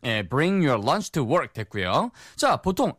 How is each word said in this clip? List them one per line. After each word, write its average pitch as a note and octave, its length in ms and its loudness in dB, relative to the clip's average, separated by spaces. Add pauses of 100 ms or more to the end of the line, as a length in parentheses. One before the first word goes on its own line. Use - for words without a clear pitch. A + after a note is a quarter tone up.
예, A2 160 0
bring D#3+ 420 0
your B2+ 160 2
lunch D3+ 340 -2
to C#3+ 140 -2
work C#3+ 260 0
됐고요. A2 580 -2 (240)
자, A#3+ 220 2
보통 F#3+ 420 0